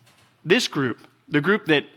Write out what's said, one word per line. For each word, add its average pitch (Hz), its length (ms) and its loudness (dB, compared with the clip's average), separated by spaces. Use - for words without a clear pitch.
this 226 240 0
group, 131 320 -4
the 147 140 0
group 208 240 0
that 147 180 2